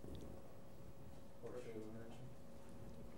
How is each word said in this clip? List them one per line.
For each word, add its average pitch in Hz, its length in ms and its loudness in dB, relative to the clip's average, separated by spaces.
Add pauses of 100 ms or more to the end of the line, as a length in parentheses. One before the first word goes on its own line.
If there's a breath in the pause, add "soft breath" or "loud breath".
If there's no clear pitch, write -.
(1400)
Horseshoe 120 300 2
elimination. 113 480 2 (1000)